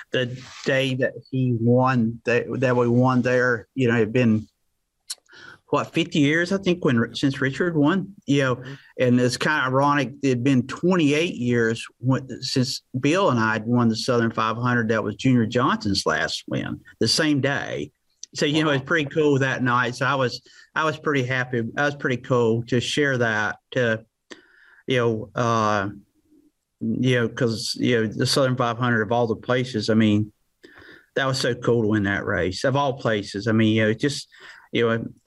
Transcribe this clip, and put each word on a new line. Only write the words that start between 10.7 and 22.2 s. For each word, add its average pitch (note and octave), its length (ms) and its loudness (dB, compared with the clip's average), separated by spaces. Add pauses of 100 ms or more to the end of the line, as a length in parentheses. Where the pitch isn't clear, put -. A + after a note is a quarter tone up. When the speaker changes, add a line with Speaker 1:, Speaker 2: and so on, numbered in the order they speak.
Speaker 1:
years A#2+ 460 0 (180)
when, B2+ 280 0 (140)
since B2+ 400 -2 (180)
Bill D#3+ 300 2
and A#2+ 100 2
I A2 140 2
had G#2+ 120 -4
won A#2+ 220 2
the A2 80 2
Southern A#2 360 0
five A2+ 260 -2
hundred. A#2+ 320 0
That A2+ 120 0
was G#2+ 140 -6
Junior B2 300 2
Johnson's B2 600 0
last D#2+ 440 -2
win, G#1 320 -6 (180)
the A#2 80 2
same D3+ 320 2
day. F#2+ 520 -4 (440)
So, D#3 100 0
you D3+ 180 2
know, D#3+ 40 2
Speaker 2:
Wow. D3 80 2
Speaker 1:
it's C3+ 80 -2
pretty D3+ 260 0
cool D3 300 4
that C3 240 0
night. B2 320 0
So C3+ 100 -2
I C3+ 100 2
was, C3 260 -2 (340)
I D3+ 80 0
was D#3 160 -2
pretty C#3 240 0
happy. B2+ 400 -2 (140)
I C#3+ 80 2
was C#3+ 100 -2
pretty C#3 220 -2
cool A#2 460 0